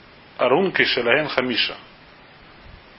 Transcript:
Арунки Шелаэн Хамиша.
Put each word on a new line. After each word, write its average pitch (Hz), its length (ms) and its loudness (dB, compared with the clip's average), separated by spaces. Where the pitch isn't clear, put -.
Арунки 143 460 2
Шелаэн 127 440 2
Хамиша. 123 480 -2